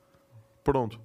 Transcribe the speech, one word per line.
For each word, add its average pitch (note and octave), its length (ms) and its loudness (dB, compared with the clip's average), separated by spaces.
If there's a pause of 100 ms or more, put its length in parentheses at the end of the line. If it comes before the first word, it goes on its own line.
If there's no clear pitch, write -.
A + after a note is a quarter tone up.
(640)
Pronto. B2+ 420 2